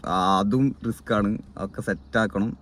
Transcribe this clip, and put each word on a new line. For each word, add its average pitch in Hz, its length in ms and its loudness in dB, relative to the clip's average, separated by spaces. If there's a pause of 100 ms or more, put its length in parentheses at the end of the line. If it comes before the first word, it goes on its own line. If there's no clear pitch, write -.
(160)
അതും 101 500 4 (200)
റിസ്ക്കാണ്. 104 440 0 (260)
അതൊക്കെ 98 320 -8
സെറ്റാക്കണം. 110 600 -2 (120)